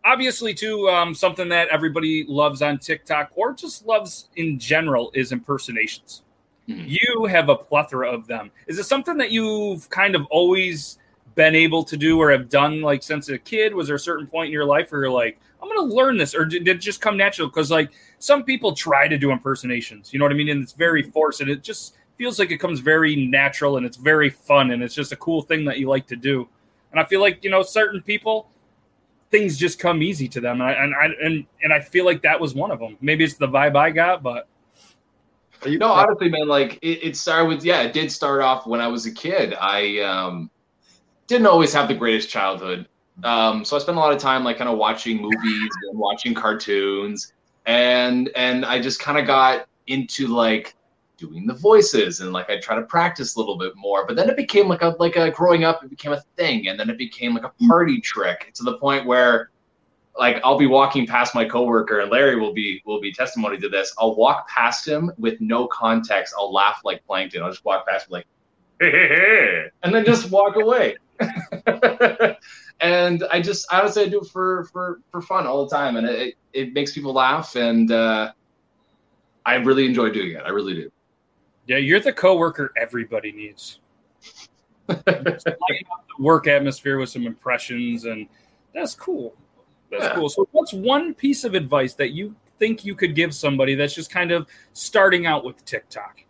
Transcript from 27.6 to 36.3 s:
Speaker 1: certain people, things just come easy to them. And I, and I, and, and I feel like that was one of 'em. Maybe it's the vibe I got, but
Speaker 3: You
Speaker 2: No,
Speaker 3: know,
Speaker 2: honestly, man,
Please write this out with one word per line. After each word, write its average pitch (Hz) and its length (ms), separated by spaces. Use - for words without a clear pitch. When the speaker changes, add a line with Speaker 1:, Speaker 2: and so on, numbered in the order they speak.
Speaker 1:
certain 202 380
people, 214 480
things 202 260
just 170 220
come 170 240
easy 151 260
to 123 120
them. 120 200
And 127 100
I, - 20
and 139 220
I, 147 140
and, 160 220
and 156 100
I 147 80
feel 180 240
like 175 180
that 156 180
was 143 140
one 175 160
of 127 120
'em. 107 180
Maybe 156 240
it's 151 100
the 139 140
vibe 139 280
I 156 140
got, 170 320
but 120 260
Speaker 3:
You 151 120
Speaker 2:
No, 220 100
Speaker 3:
know, 202 40
Speaker 2:
honestly, 196 360
man, 156 180